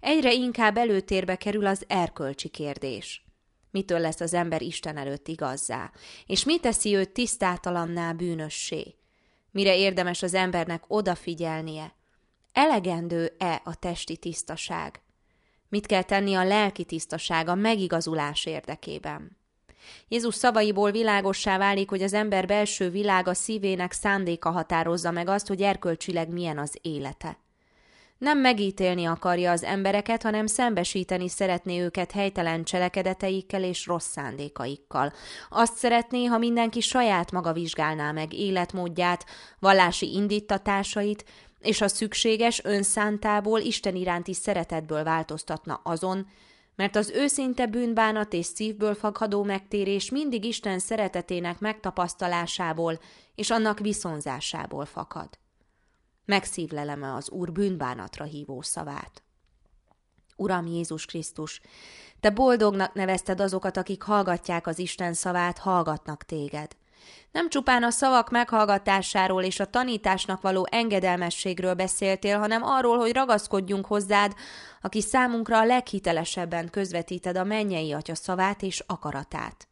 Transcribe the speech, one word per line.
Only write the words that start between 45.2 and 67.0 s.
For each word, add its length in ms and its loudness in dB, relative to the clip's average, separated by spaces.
azon, 420 -2
mert 200 0
az 140 2
őszinte 560 0
bűnbánat 680 0
és 140 -2
szívből 480 -2
fakadó 480 -2
megtérés 680 -2
mindig 340 -2
Isten 340 -4
szeretetének 800 -4
megtapasztalásából 1400 -2
és 160 -4
annak 280 2
viszonzásából 1080 -6
fakad. 440 -10
Megszívlelem-e 920 -2
az 160 -8
Úr 220 -6
bűnbánatra 720 -2
hívó 380 -12
szavát? 600 -8
Uram 300 -2
Jézus 400 -6
Krisztus, 540 -10
te 100 4
boldognak 640 4
nevezted 460 0
azokat, 360 0
akik 260 -4
hallgatják 640 0
az 120 -4
Isten 360 -4
szavát, 440 -2
hallgatnak 680 0
téged. 520 -8